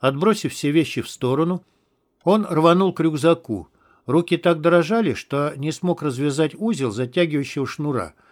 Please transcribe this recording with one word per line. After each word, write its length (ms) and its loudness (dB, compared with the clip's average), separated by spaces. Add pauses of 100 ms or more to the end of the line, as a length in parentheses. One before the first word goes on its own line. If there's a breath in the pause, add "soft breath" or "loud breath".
Отбросив 520 0
все 200 -2
вещи 280 0
в 80 -6
сторону, 560 -2 (600)
он 200 2
рванул 480 4
к 60 -8
рюкзаку. 680 0 (380 soft breath)
Руки 300 2
так 240 2
дрожали, 540 2
что 400 -4
не 160 -4
смог 320 -2
развязать 540 -2
узел 340 -2
затягивающего 800 -2
шнура. 460 -6 (180 soft breath)